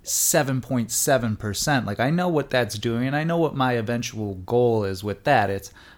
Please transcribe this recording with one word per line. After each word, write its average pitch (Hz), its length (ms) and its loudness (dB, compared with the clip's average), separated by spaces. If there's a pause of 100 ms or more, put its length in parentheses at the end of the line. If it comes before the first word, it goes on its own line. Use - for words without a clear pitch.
seven 135 580 0
point 120 300 -2
seven 117 460 2
percent, 113 500 -2
like, 104 140 -4
I 127 100 2
know 180 180 0
what 147 220 0
that's 120 280 0
doing, 117 280 -2
and 139 100 -2
I 156 80 -2
know 170 140 0
what 156 160 0
my 127 200 2
eventual 110 600 -4
goal 113 500 2
is 98 180 -6
with 101 220 -6
that. 117 260 4
It's, 98 220 -6 (260)